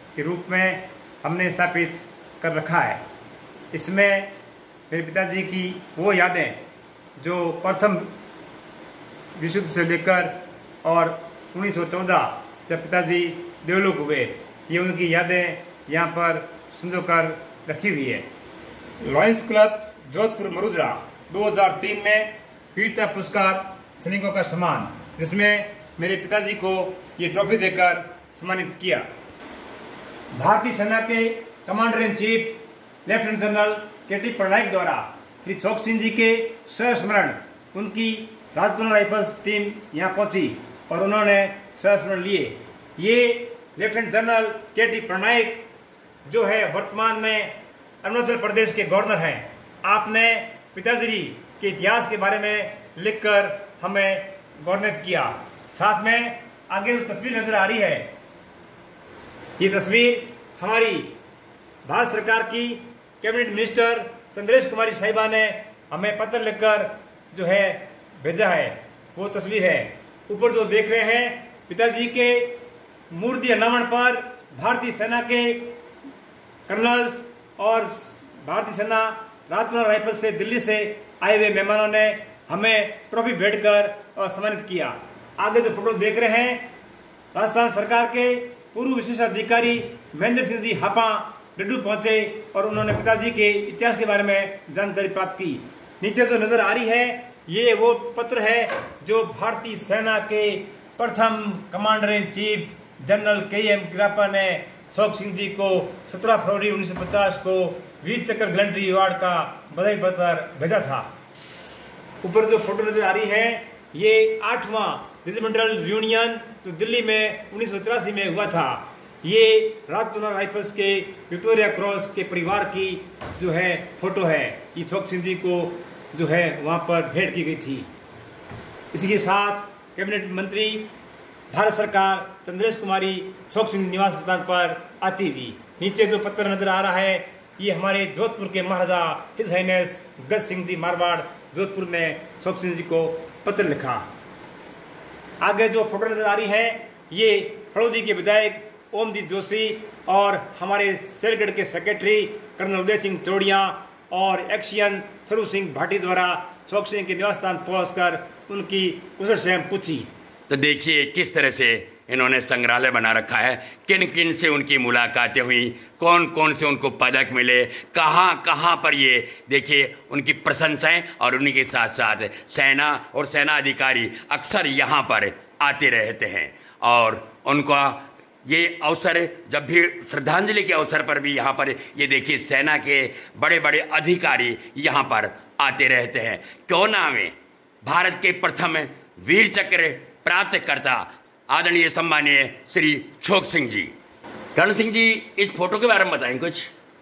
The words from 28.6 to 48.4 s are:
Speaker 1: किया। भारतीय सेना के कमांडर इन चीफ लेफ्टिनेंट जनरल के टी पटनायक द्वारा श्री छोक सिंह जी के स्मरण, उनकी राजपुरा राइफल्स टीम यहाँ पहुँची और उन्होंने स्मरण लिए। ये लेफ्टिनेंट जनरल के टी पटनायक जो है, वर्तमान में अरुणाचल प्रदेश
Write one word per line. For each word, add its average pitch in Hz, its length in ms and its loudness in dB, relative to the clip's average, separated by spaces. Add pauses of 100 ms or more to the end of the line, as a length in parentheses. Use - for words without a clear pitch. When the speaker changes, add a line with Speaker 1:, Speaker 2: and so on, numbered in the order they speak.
Speaker 1:
किया। 175 160 0 (1400)
भारतीय 214 360 2
सेना 214 280 0
के 226 260 0 (400)
कमांडर 226 340 0
इन 214 140 0
चीफ - 920 -4
लेफ्टिनेंट 214 300 0
जनरल 208 340 2 (360)
के 196 100 -2
टी 226 120 -4
पटनायक 196 400 2
द्वारा 185 240 0 (480)
श्री 190 120 -6
छोक 220 240 -2
सिंह 226 200 0
जी 226 120 0
के 226 180 4 (400)
स्मरण, 202 640 0 (420)
उनकी 220 360 -2 (460)
राजपुरा 214 320 0
राइफल्स 208 460 2 (100)
टीम 208 260 0 (240)
यहाँ 185 180 -2
पहुँची 185 440 0 (340)
और 175 120 0
उन्होंने 208 360 4 (380)
स्मरण 185 440 2
लिए। 180 360 -2 (420)
ये 214 180 4 (600)
लेफ्टिनेंट 214 320 -2
जनरल 226 340 2 (300)
के 226 120 4
टी 226 140 -2
पटनायक 220 640 0 (600)
जो 208 200 2
है, 196 280 0
वर्तमान 214 440 -2
में 214 360 -2 (500)
अरुणाचल 233 340 0
प्रदेश 220 360 0